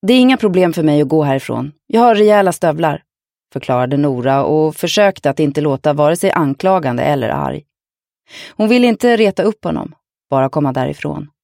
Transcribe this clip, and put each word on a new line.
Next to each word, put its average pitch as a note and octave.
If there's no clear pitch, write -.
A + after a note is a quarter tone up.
"Det G3+
är B3+
inga B3+
problem F3+
för E3+
mig D3
att C#3+
gå D#3
härifrån. C3+
Jag A3+
har A#3
rejäla G#3
stövlar", D#3+
förklarade B2+
Nora C3+
och D#3
försökte F#3
att C#3
inte D3
låta D3
vare D3+
sig F#3+
anklagande C#3+
eller C#3
arg. -
Hon G#3+
ville B3
inte A#3
reta G3
upp G#3
honom, D#3+
bara C3+
komma C#3+
därifrån. D3